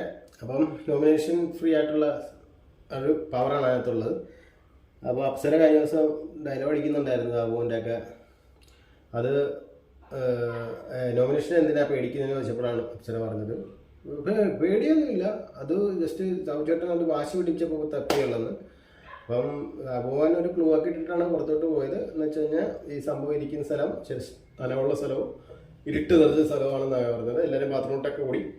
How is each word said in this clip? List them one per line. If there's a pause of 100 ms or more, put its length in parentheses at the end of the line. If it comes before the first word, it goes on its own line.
(420)
അപ്പം (260)
നോമിനേഷൻ (220)
ഫ്രീ
ആയിട്ടുള്ള (920)
ഒരു (200)
പവറാണ്
അതിനകത്തുള്ളത്. (920)
അപ്പോൾ
അപ്സര
കഴിഞ്ഞ
ദിവസം (420)
ഡയലോഗ്
അടിക്കുന്നുണ്ടായിരുന്നു
ബാബുവിൻ്റെ
ഒക്കെ. (1200)
അത്, (840)
ഏഹ്,
നോമിനേഷൻ
എന്തിനാ
പേടിക്കുന്നതെന്ന്
ചോദിച്ചപ്പോഴാണ് (120)
അപ്സര
പറഞ്ഞത്, (680)
"പേ-,
പേടിയൊന്നുമില്ല, (380)
അത് (280)
just (260)
ചാവുചേട്ടൻ
അത്
വാശി
പിടിച്ചപ്പോൾ (140)
തപ്പിയുള്ളെന്ന്." (680)
അപ്പം (460)
അബുവാൻ
ഒരു
ക്ലൂ (120)
ഒക്കെ
ഇട്ടിട്ടാണ്
പുറത്തോട്ട്
പോയത്. (140)
എന്ന്
വെച്ച്
കഴിഞ്ഞാൽ (260)
ഈ
സംഭവം
ഇരിക്കുന്ന
സ്ഥലം (180)
ശരി
സ്ഥലമുള്ള
സ്ഥലവും (600)
ഇരുട്ട്
നിറഞ്ഞ
സ്ഥലമാണെന്നാണ്
പറഞ്ഞത്.
എല്ലാവരും
ബാത്റൂമിട്ടൊക്കെ
ഓടി, (160)